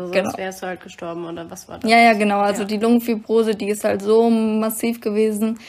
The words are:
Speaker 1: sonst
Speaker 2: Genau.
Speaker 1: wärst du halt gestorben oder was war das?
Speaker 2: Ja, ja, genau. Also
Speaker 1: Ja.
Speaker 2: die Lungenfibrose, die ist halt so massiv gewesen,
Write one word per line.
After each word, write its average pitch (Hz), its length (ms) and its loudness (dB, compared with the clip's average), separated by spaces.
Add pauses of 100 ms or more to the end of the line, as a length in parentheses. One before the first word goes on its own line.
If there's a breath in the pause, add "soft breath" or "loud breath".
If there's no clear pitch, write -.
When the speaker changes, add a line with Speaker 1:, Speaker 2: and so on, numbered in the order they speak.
Speaker 1:
sonst 175 60 -10
Speaker 2:
Genau. 196 240 -2
Speaker 1:
wärst 190 260 -10
du 190 60 -8
halt 180 140 -10
gestorben 170 440 -12
oder 170 240 -12
was - 180 -18
war 175 100 -16
das? 220 120 -2
Speaker 2:
Ja, 233 80 6
ja, 233 140 8
genau. 202 280 0
Also 202 220 0
Speaker 1:
Ja. 196 60 -6
Speaker 2:
die 214 100 -4
Lungenfibrose, 226 800 2
die 202 120 -4
ist 208 160 -4
halt 202 180 -2
so 226 280 4
massiv 220 680 0
gewesen, 220 580 0 (100)